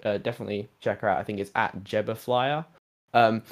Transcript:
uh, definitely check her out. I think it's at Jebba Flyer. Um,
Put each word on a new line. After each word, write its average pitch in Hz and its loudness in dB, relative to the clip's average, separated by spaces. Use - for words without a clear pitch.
uh, 104 0
definitely 104 -6
check 104 -2
her 110 0
out. 95 2
I 101 -2
think 104 -4
it's 98 -6
at 98 -2
Jebba 107 -2
Flyer. 135 0
Um, 113 6